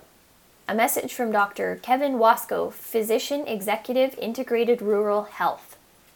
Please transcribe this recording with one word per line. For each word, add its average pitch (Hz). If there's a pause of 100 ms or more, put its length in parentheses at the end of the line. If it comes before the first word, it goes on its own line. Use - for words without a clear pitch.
(680)
A 196
message 330
from 233
Doctor 202
Kevin 269
Wasco, 220
Physician 240
Executive, 220
Integrated 233
Rural 208
Health. - (400)